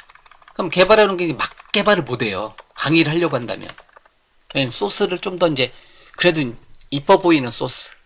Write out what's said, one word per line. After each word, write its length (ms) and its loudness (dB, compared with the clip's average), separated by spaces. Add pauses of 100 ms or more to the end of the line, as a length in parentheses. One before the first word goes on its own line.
(540)
그럼 160 -6
개발해 360 6
놓은 100 -2
게 160 -2
막 180 -6 (220)
개발을 300 2
못 200 -4
해요. 320 -4 (200)
강의를 380 2
하려고 240 0
한다면. 320 -8 (840)
왜냐면 180 -2
소스를 460 -4
좀 200 -8
더 80 2
이제 260 0 (440)
그래도 240 2 (500)
이뻐 280 2
보이는 320 2
소스, 440 -8 (120)